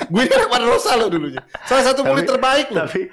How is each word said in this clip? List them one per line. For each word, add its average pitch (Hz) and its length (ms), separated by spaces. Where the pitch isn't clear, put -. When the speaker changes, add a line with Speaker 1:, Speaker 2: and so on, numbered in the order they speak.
Speaker 1:
Gue 196 160
ini 254 80
anak 440 180
madrasah 240 480
lo 226 120
dulunya. 151 320
Salah 254 220
satu 269 180
murid 269 200
Speaker 2:
Tapi, - 80
Speaker 1:
terbaik 262 380
lo. 196 120
Speaker 2:
tapi 160 200